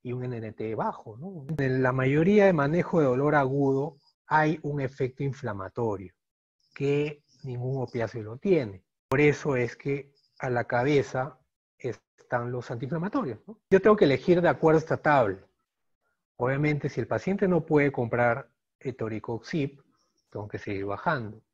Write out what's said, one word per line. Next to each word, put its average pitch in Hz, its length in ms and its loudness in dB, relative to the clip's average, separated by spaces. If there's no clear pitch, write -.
y 123 120 -8
un 127 100 -8
N 123 140 -8
N 110 160 -10
T 110 220 -6
bajo, 127 420 -6
¿no? 160 280 -14
En 131 260 0
la 127 80 4
mayoría 156 540 4
de 190 80 6
manejo 160 480 2
de 143 40 4
dolor 139 300 2
agudo 139 640 2
hay 156 380 2
un 143 160 -4
efecto 131 440 -4
inflamatorio 101 920 -6
que 147 480 -2
ningún 127 400 -6
opiáceo 117 400 -6
lo 110 140 -12
tiene. 135 480 -2
Por 135 100 2
eso 147 380 2
es 120 180 -2
que 139 380 -8
a 135 100 -6
la 120 140 -2
cabeza 131 760 -2
están - 720 -8
los 123 220 -8
antiinflamatorios, 135 760 -6
¿no? 214 140 -20
Yo 190 120 6
tengo 214 160 6
que 196 80 6
elegir 165 360 4
de 170 60 4
acuerdo 156 300 4
a 156 40 4
esta 151 160 -2
tabla. 113 480 2
Obviamente, 143 500 0
si 127 140 -4
el 110 60 -6
paciente 190 400 -2
no 170 180 2
puede 143 260 2
comprar 120 580 0
etoricoxib, 120 1000 -6
tengo 104 180 -10
que 104 120 -10
seguir 98 260 -8
bajando. 110 560 -6